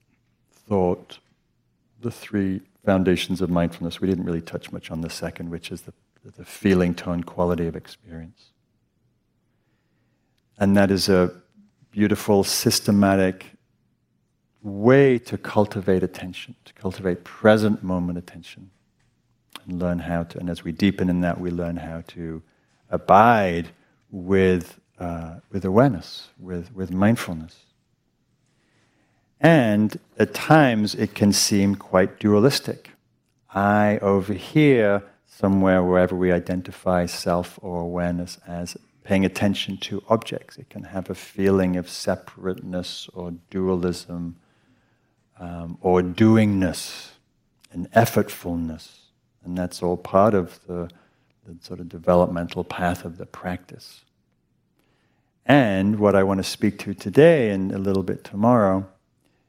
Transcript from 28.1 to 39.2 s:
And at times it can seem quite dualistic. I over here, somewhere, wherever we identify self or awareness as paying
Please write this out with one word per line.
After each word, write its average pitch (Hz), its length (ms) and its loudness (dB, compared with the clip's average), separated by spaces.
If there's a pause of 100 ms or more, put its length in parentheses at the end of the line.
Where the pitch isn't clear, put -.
And 113 580 4 (180)
at 104 160 2
times 123 640 4
it 107 180 -2
can 101 200 4
seem 101 420 2
quite 98 440 0
dualistic. 107 720 2 (600)
I 104 480 2
over 98 320 0
here, 110 720 2 (220)
somewhere, 95 580 2
wherever 90 320 2
we 90 160 0
identify 90 760 -2
self - 540 -4
or 90 200 -8
awareness 87 640 -6
as 87 300 -12 (260)
paying 95 220 0